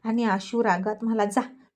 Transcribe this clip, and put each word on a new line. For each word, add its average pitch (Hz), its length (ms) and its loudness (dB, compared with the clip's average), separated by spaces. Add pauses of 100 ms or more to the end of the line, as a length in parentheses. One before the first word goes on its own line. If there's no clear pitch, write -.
आणि 226 220 0
आशू 202 360 0
रागात 208 400 0
म्हणाला, 220 280 2
"जा, 247 100 2 (340)